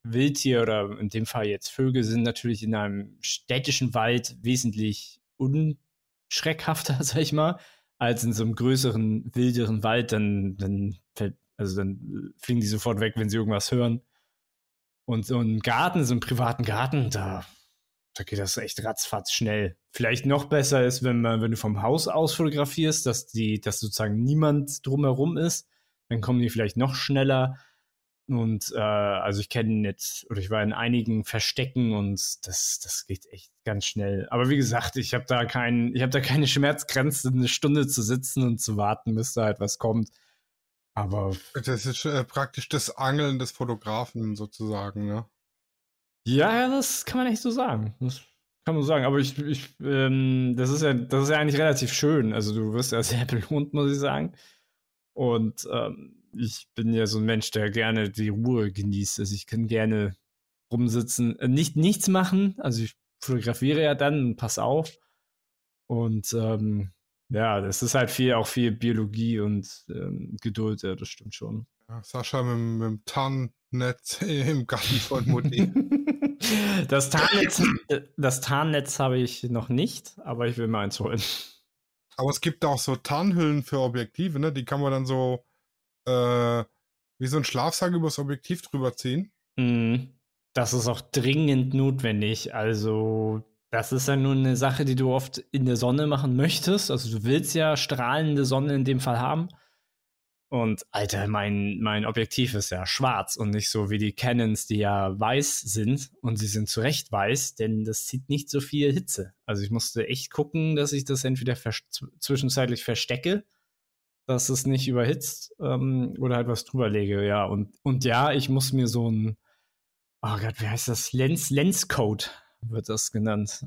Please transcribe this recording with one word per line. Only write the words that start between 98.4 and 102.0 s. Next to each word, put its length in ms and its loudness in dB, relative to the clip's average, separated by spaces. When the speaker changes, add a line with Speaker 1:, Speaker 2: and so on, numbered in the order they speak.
Speaker 1:
Sonne 300 2
in 100 2
dem 140 2
Fall 200 0
haben. 280 0
Und, 420 0
Alter, 360 -2
mein, 540 0
mein 240 0